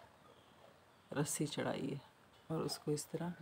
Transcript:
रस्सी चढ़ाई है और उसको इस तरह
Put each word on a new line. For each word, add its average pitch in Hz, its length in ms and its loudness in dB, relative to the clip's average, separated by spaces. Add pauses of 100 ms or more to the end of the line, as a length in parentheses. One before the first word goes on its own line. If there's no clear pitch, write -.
(1120)
रस्सी 151 340 2
चढ़ाई - 400 0
है 139 140 0 (500)
और 160 120 2
उसको - 300 2
इस - 180 0
तरह 170 320 0